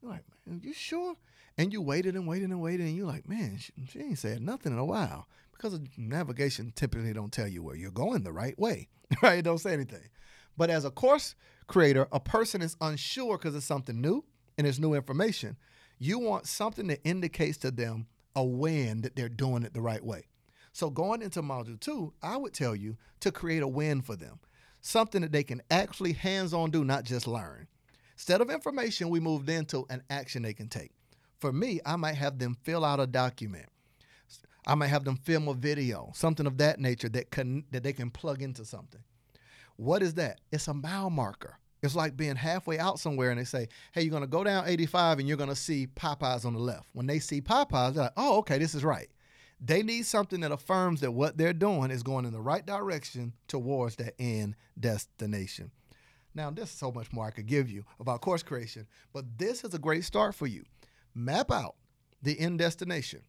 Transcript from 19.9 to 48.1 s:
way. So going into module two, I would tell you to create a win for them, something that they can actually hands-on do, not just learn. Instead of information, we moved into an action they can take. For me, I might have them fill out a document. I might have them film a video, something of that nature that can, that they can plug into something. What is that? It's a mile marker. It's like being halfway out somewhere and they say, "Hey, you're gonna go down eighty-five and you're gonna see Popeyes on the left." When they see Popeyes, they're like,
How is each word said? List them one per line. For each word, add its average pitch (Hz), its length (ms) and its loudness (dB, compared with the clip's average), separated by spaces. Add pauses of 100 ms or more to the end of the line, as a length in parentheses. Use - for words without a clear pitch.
way. 98 220 -6 (480)
So 165 160 -2
going 185 320 -2
into 185 200 -4
module 120 380 -6
two, 254 420 -6
I 202 160 -4
would 277 160 -6
tell 120 220 0
you 107 220 -6 (220)
to 196 120 2
create 160 300 -2
a 139 60 0
win 143 340 0
for 113 140 -8
them, 82 240 -16 (400)
something 220 420 2
that 160 100 -2
they 147 120 4
can 127 260 -6
actually 180 440 2
hands-on 175 580 0
do, 160 120 4
not 135 200 2
just 123 240 -2
learn. 110 400 -6 (460)
Instead 180 280 4
of 247 80 2
information, 269 600 -2
we 170 100 4
moved 156 300 0
into 156 400 -2
an 127 200 -8
action 135 340 -6
they 110 100 -4
can 110 160 -10
take. - 220 -10 (480)
For 143 120 -2
me, 180 340 0
I 160 120 0
might 156 180 -2
have 143 240 -2
them 123 240 -2
fill 160 220 0
out 143 140 4
a 131 80 2
document. 123 600 -2 (960)
I 143 100 4
might 147 120 4
have 143 160 2
them 135 140 0
film 151 300 2
a 143 60 0
video, 127 600 -2
something 160 320 0
of 135 140 0
that 147 200 6
nature 123 300 0
that 117 220 -4
can, 135 400 -2
that 127 120 -4
they 139 100 -2
can 123 180 -6
plug 139 300 -6
into 131 220 -10
something. 107 380 -16 (760)
What 160 280 2
is 170 100 2
that? 156 260 -2 (120)
It's 151 160 -2
a 151 60 -2
mile 180 360 -2
marker. 123 480 -2 (240)
It's 143 140 2
like 156 200 2
being 143 200 0
halfway 165 420 0
out 175 220 0
somewhere 131 320 2
and 120 80 0
they 123 40 -2
say, 123 240 -4 (240)
"Hey, 170 120 2
you're 160 80 2
gonna 143 160 -2
go 160 160 2
down 196 240 4
eighty-five 170 500 4
and 139 100 0
you're 151 100 2
gonna 139 180 -2
see 135 320 -2
Popeyes 135 580 -2
on 120 80 0
the 113 60 -2
left." 120 340 -4
When 123 140 -4
they 147 100 0
see 147 240 -2
Popeyes, 147 540 4
they're 151 80 2
like, 123 120 0